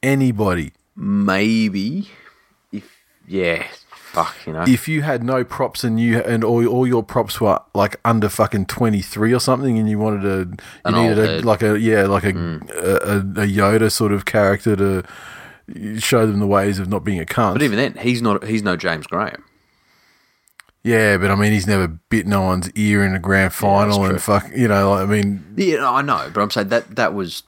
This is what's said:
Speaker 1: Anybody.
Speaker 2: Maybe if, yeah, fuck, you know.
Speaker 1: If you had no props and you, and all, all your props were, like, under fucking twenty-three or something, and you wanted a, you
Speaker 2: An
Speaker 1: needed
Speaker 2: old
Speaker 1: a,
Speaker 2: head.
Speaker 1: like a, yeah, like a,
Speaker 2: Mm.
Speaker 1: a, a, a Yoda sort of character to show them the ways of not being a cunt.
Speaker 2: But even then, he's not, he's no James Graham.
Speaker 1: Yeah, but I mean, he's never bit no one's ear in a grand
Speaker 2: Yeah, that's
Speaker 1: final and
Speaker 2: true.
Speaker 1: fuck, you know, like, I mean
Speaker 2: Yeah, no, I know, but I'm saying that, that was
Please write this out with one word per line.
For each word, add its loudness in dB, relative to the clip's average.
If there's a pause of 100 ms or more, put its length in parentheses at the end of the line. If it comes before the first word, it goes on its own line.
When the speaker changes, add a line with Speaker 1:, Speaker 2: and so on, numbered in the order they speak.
Speaker 1:
Anybody. 0 (220)
Speaker 2:
Maybe 0 (640)
if, -14 (300)
yeah, -2 (260)
fuck, -6 (100)
you -10
know. -6
Speaker 1:
If 2
you -2
had -4
no -2
props -6
and 0
you, 2
and 0
all, 2
all 2
your 2
props -2
were, 2 (140)
like, 0
under 2
fucking 0
twenty-three 0
or 2
something, 0
and 0
you 0
wanted 0
a, 0 (120)
you -12 (280)
Speaker 2:
An 0
Speaker 1:
needed 2
Speaker 2:
old 2
Speaker 1:
a, 4
Speaker 2:
head. -2
Speaker 1:
like 2
a, 2
yeah, 2
like 2
a, 0
Speaker 2:
Mm. -6
Speaker 1:
a, -2
a, 0
a 0
Yoda 2
sort 0
of -2
character 2
to 0 (960)
show 2
them 0
the 0
ways 2
of -6
not -2
being -2
a -6
cunt. 0
Speaker 2:
But 0
even 0
then, -2 (100)
he's 0
not, 0
he's -2
no 0
James -6
Graham. -6 (1400)
Speaker 1:
Yeah, 4
but 2
I 2
mean, 2
he's 2
never 2
bit -4
no 0
one's -2
ear 2
in 0
a -2
grand 2
Speaker 2:
Yeah, 2
that's -10
Speaker 1:
final 2
and 0
Speaker 2:
true. -2
Speaker 1:
fuck, 0
you 2
know, 4
like, 2
I -2
mean 0 (140)
Speaker 2:
Yeah, 0
no, 0
I 2
know, -2
but 0
I'm 0
saying -2
that, -2
that 0
was -8